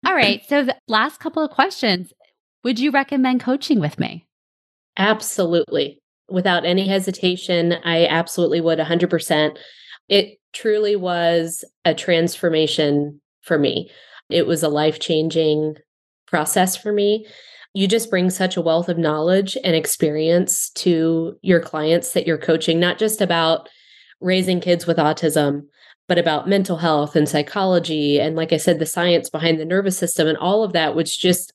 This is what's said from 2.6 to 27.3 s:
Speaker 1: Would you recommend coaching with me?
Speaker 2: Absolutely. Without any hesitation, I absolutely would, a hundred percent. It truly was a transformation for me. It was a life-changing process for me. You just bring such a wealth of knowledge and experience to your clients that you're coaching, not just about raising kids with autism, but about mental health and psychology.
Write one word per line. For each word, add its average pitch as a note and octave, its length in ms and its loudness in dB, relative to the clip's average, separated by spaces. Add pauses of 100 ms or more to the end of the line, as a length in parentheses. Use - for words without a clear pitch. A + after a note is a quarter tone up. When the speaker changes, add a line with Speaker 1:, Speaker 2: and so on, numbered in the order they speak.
Speaker 1:
Would A#3+ 160 -2
you C#4+ 120 2
recommend B3+ 500 0
coaching C4+ 380 0
with D3+ 200 -4
me? - 280 -8 (720)
Speaker 2:
Absolutely. E3+ 1000 0 (300)
Without F3+ 360 0
any F#3 220 0
hesitation, F3+ 880 -2 (100)
I E3 240 2
absolutely E3 540 0
would, D#3+ 180 2
a D#3 60 0
hundred E3+ 240 0
percent. D3+ 500 0 (500)
It G3+ 280 2 (160)
truly G#3+ 420 0
was E3+ 680 0 (220)
a E3 80 4
transformation D#3 1300 0 (220)
for D#3+ 160 0
me. C#3 320 0 (400)
It E3+ 180 0
was E3 160 0
a D#3 60 0
life-changing D#3 1040 0 (520)
process F3+ 500 0
for G#3+ 160 -6
me. G#3 320 0 (480)
You G3 140 0
just A3+ 220 0
bring F#3 200 2
such F#3 280 -2
a F3 40 -2
wealth E3 280 0
of E3+ 80 -2
knowledge E3+ 680 0
and F3 120 2
experience D#3+ 1000 0
to E3 680 0
your F3 180 4
clients D#3+ 540 -2
that E3+ 140 -2
you're D#3+ 100 0
coaching, E3 420 0
not F3 200 0
just G#3+ 220 0
about E3 480 0 (500)
raising F#3 420 0
kids F3 240 0
with E3 120 0
autism, D3+ 680 0 (440)
but F3 100 2
about D#3+ 320 0
mental F#3+ 280 0
health D3+ 380 0
and D3+ 120 4
psychology. D#3 920 0